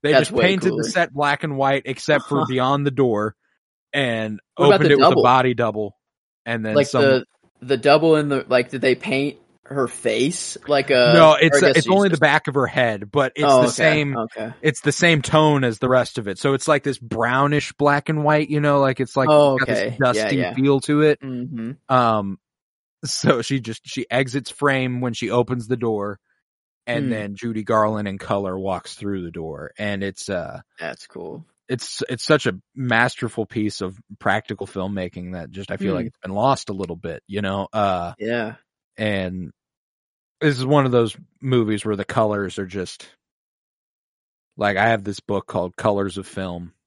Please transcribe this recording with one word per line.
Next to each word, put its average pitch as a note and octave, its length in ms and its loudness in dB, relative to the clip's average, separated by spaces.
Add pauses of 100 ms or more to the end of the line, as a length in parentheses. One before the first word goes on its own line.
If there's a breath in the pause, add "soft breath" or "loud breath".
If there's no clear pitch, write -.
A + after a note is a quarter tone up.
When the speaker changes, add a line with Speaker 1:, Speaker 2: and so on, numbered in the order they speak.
Speaker 1:
They D3 100 2
Speaker 2:
that's C3+ 160 4
Speaker 1:
just - 40 -8
Speaker 2:
way D3 120 2
Speaker 1:
painted F#3 260 0
Speaker 2:
cooler. - 140 -4
Speaker 1:
the A2 60 -4
set E3+ 220 -2
black C#3+ 320 -2
and C#3+ 140 -6
white C3+ 260 0
except C#3 440 -2
for C#3+ 100 0
Speaker 2:
<laughs> - 0 -
Huh. B2 100 0
Speaker 1:
beyond C3 380 0
the C#3 60 0
door, A2 420 0 (580)
and A2+ 480 -4 (160)
Speaker 2:
What C#3+ 120 4
about G3+ 80 8
Speaker 1:
opened D#3 140 4
Speaker 2:
the - 40 6
Speaker 1:
it C#3 60 4
with B2 60 6
a - 40 8
Speaker 2:
double? C3+ 120 4
Speaker 1:
body B2+ 300 4
double, A2 460 -4 (480)
and A#2 180 -4
then A2 120 -2
Speaker 2:
Like, C#3 100 4
Speaker 1:
some C3+ 160 2
Speaker 2:
the, C3 240 2 (340)
the C3 160 0
double D3+ 400 4
in D3 140 0
the, C#3 180 -2
like, B2 220 2
did C3+ 100 -8
they B2+ 140 2
paint C3+ 460 -4 (240)
her C#3 220 -2
face A#2+ 680 -4 (100)
like C#3 220 0
a, B2 240 4
Speaker 1:
No, D#3+ 260 10
it's, C#3+ 240 4
Speaker 2:
or - 40 6
I - 20 6
guess C3+ 80 4
Speaker 1:
it's E3 120 2
Speaker 2:
you F#3 40 2
Speaker 1:
only G3 160 4
the E3+ 60 2
Speaker 2:
just C#3 80 0
Speaker 1:
back D3+ 260 2
of C3 60 -4
her C3 120 2
head, G#2+ 440 -2
but C3+ 260 0
it's D3 100 0
Speaker 2:
Oh, C#3 100 6
Speaker 1:
the B2+ 100 6
Speaker 2:
okay, A#2+ 60 0
Speaker 1:
same, D3+ 440 2
Speaker 2:
okay. A2+ 460 -8
Speaker 1:
it's D#3 180 0
the D3 120 0
same E3 280 2
tone D3+ 420 4
as A#2 160 -2
the B2+ 120 -2
rest B2+ 260 2
of A2 100 -6
it. G2 120 -6
So C#3 160 0
it's, C3 120 -4
like, C#3+ 180 2
this C3+ 140 -4
brownish B2+ 760 0
black D3 340 2
and D3+ 160 -2
white, D3+ 240 2
you D3 140 0
know, C#3+ 180 2
like, C3+ 180 0
it's, B2+ 160 -6
like, C3 160 2
Speaker 2:
Oh, C#3+ 280 6
Speaker 1:
got B2+ 100 -2
this A2 100 0
Speaker 2:
okay. G2+ 120 -2
Yeah, B2+ 80 -10
Speaker 1:
dusty A2 380 2
Speaker 2:
yeah. F2 180 -2
Speaker 1:
feel C3+ 260 2
to D3 220 2
it. D3+ 180 2
Speaker 2:
Mm-hmm. B2 520 -8 (220)
Speaker 1:
Um, G#2+ 440 2 (680)
so C#3 380 0
she C3+ 180 -4
just, A2+ 260 -12
she - 240 -8
exits B2+ 400 -2
frame C3 520 -2
when B2 100 -4
she A2+ 160 -6
opens A#2+ 400 0
the B2+ 80 -2
door, G#2 420 -4 (680)
and A#2+ 180 -2
Speaker 2:
Hmm. B2+ 60 -2
Speaker 1:
then G#2 240 -6
Judy A2 280 -6
Garland G#2+ 460 0
in G2 80 -6
color G2 420 -4
walks F#2+ 360 -6
through G2+ 280 -6
the E2+ 80 -10
door, D#2+ 480 -12
and G2+ 240 -6
it's, G2 280 -8
uh, F2 320 -8 (180)
Speaker 2:
That's - 260 -10
cool. E2+ 380 -16 (240)
Speaker 1:
it's, - 400 -8
it's B2+ 160 -8
such D3+ 220 0
a F#2 120 -4 (160)
masterful A#2+ 720 -2
piece G#2+ 380 -6
of F#2+ 180 -8 (180)
practical G2+ 480 -4
filmmaking F#2 680 -8
that E2 160 -12
just, F#2+ 200 -14
I G2+ 60 -6
feel G2 160 -4
like F2+ 120 -4
Speaker 2:
Hmm. - 20 -8
Speaker 1:
it's - 160 -16
been F#2+ 120 -10
lost B2+ 360 0
a - 20 -8
little F2+ 240 -8
bit, E2 300 -12
you G2+ 160 -8
know? G2 280 -4
Uh, F#2 480 -2
Speaker 2:
Yeah. A2+ 360 -6 (420)
Speaker 1:
and F#2+ 560 -6 (880)
this C#3+ 160 2
is B2+ 80 -6
one C#3 220 4
of B2 60 0
those A#2 240 2 (240)
movies A#2 440 0
where G#2+ 120 -2
the G2 80 -6
colors G#2 560 -2
are G2 60 -6
just, F#2 420 -12 (1500)
like, G2+ 200 0
I G#2+ 140 4
have G#2+ 120 0
this G2+ 160 -8
book G2 300 -6
called F2+ 280 -4
Colors G2 400 -2
of G2 120 -12
Film, F2 440 -10 (140)